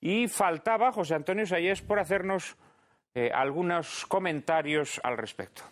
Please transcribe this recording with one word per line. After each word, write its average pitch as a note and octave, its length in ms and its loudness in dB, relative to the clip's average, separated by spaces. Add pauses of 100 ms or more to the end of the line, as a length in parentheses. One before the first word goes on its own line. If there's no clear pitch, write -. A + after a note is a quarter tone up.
Y G#3+ 260 2
faltaba G#3+ 640 2
José E3+ 240 0
Antonio F#3+ 320 0
Sayés F3+ 340 2
por G#3 160 0
hacernos, F#3+ 580 0 (600)
eh, A#2+ 180 2
algunos D#3+ 720 0
comentarios D3+ 1000 0
al B2 140 -2
respecto. - 540 -10